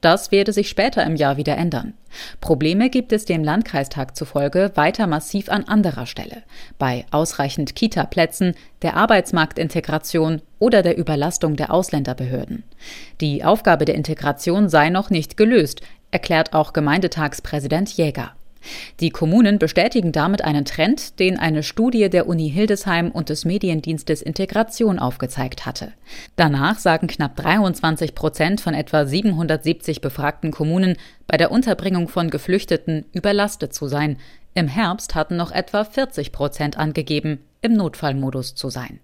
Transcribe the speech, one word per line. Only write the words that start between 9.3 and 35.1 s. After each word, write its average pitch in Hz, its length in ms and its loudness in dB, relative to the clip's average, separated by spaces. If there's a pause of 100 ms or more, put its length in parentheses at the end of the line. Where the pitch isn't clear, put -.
oder 220 240 6
der 170 160 2
Überlastung 156 580 0
der 151 160 -4
Ausländerbehörden. 131 920 -2 (580)
Die 147 220 -2
Aufgabe 170 420 4
der 156 80 2
Integration 160 760 0
sei 156 220 6
noch 190 180 0
nicht 165 300 -2
gelöst, 214 420 4 (300)
erklärt 160 420 2
auch 156 220 2
Gemeindetagspräsident 156 1160 0
Jäger. 147 420 -2 (640)
Die - 120 2
Kommunen 202 480 4
bestätigen 175 520 2
damit 160 320 0
einen 147 220 0
Trend, - 560 -2
den 185 180 2
eine 156 240 0
Studie 220 460 2
der 180 180 4
Uni 160 240 0
Hildesheim 190 600 0
und 160 180 -6
des 151 160 -6
Mediendienstes 160 800 -2
Integration 196 760 0
aufgezeigt - 680 -6
hatte. - 260 -10 (440)
Danach 151 420 4
sagen 165 280 2
knapp 143 300 -4
dreiundzwanzig 170 760 2
Prozent 165 480 0
von 170 100 0
etwa 151 320 2
siebenhundertsiebzig 160 960 0
befragten 147 500 -4
Kommunen, 170 460 0 (300)
bei - 100 0
der 165 140 4
Unterbringung 190 580 0
von 170 220 -2
Geflüchteten 160 840 -2
überlastet 202 600 -2
zu 147 120 -8
sein. 143 300 -2 (380)
Im 170 140 2
Herbst 180 460 -2